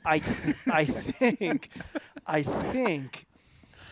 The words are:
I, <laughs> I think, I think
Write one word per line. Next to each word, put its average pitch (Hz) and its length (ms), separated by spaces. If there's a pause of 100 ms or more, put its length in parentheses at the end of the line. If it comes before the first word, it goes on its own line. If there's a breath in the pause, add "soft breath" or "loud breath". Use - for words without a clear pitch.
I, 160 120
<laughs> - 500
I 156 180
think, - 880 (560 loud breath)
I 156 160
think 151 840 (640 loud breath)